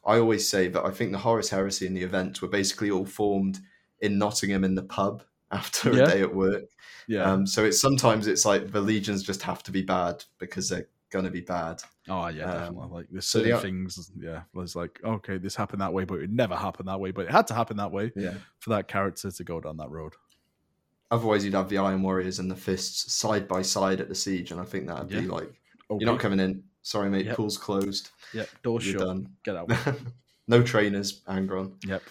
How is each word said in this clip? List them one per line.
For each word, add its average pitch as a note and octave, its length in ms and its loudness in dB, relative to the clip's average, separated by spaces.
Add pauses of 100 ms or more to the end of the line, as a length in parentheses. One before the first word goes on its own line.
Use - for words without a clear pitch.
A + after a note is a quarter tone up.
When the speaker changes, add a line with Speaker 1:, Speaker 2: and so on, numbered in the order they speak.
Speaker 1:
I A2+ 140 6
always A2+ 300 4
say F#2+ 200 4
that F2 160 0
I F#2+ 60 0
think G2 220 -2
the G2 60 -4
Horus A2+ 300 2
Heresy F#2+ 380 -2
and F#2 100 -2
the F2+ 60 -2
event F#2 400 -2
were F2+ 60 -4
basically G2+ 420 0
all F#2+ 160 0
formed G2 520 0 (420)
in G2+ 180 2
Nottingham G2 460 2
in F#2+ 100 2
the F#2+ 80 0
pub G2 400 -2 (140)
<laughs> - 140 -20
after - 440 0
Speaker 2:
Yeah. B2+ 100 8
Speaker 1:
a - 20 8
day D#3+ 160 6
at F2+ 120 0
work. F#2+ 300 2 (440)
Speaker 2:
Yeah. G#2 220 0
Speaker 1:
Um, F#2+ 160 4
so G#2+ 180 2
it's, G#2+ 160 4
sometimes B2+ 460 4
it's G2 180 4
like G2 280 4
the G#2 80 2
legions G2+ 420 0
just G2 200 -4
have F2+ 220 -6
to - 60 -12
be F#2+ 120 0
bad F2+ 420 0 (140)
because - 300 -6
they're F2+ 200 -4 (220)
gonna F#2 200 -2
be F2+ 100 -6
bad. E2+ 420 -6 (260)
Speaker 2:
Oh, F2+ 200 -4
yeah, D#2+ 220 -8
Speaker 1:
Um, F2 80 -4
Speaker 2:
definitely. F2 300 -10
Like, E2+ 240 -12
there's F#2 160 -8
Speaker 1:
so A2 100 4
Speaker 2:
certain A2+ 160 6
Speaker 1:
the A2 60 2
Speaker 2:
things, F#2 580 -6
yeah, E2 240 -10 (140)
it's F2+ 180 -8
like, E2+ 300 -8
okay, G2+ 340 -4
this F#2+ 160 -6
happened G2 280 -4
that F2+ 100 -2
way, F#2+ 120 0
but F2+ 160 -6
it F2 100 -6
never G#2+ 260 2
happened F#2 320 -6
that F#2+ 100 -4
way, F#2+ 140 -4
but F#2+ 140 -4
it - 40 -8
had F3+ 180 6
to A2 60 -4
happen A2+ 220 -2
that G2+ 160 -2
way G2+ 240 -2
Speaker 1:
Yeah. F#2+ 180 -4 (240)
Speaker 2:
for - 120 -8
that G#2 180 0
character G2 420 -2
to F2+ 140 -12
go E2 160 -6
down D#2+ 160 -10
that D2+ 140 -10
road. D#2+ 240 -10 (1000)
Speaker 1:
Otherwise, G#2+ 320 4
you'd G2 100 0
have F#2+ 140 2
the G2 100 0
Iron F#2+ 240 2
Warriors F#2 380 0
and F#2 100 -4
the F#2 60 -6
Fists - 560 -4
side G#2 340 0
by F#2 160 0
side F#2+ 380 2
at - 80 -6
the F#2+ 60 -6
siege, F#2 360 -2
and E2+ 100 -8
I F#2 40 -6
think D#2+ 240 -6
that'd E2 200 -8
be G2 80 -8
Speaker 2:
Yeah. F2+ 140 -2
Speaker 1:
like, - 300 -8 (280)
Speaker 2:
Okay. G#2+ 160 -2
Speaker 1:
"You're A#2 80 4
not A#2+ 80 2
coming G2 200 2
in. F#2+ 240 0 (180)
Sorry, G2+ 260 -2
mate, G2 180 2
Speaker 2:
Yep. A#2+ 100 -2
Speaker 1:
pool's G#2+ 220 -2
closed. G2 520 -2 (240)
Speaker 2:
Yep, A2 140 -6 (160)
door's A#2 220 0
Speaker 1:
You're G2 120 -2
Speaker 2:
shut. F#2+ 80 0
Speaker 1:
done. F#2+ 380 -6
Speaker 2:
Get G2 120 -4
out." F2 140 -6
Speaker 1:
<laughs> B2 440 -2 (340)
No A#2+ 140 8
trainers, G2+ 680 2
Angron. F#2+ 460 -2 (100)
Speaker 2:
Yep. F#2+ 260 -4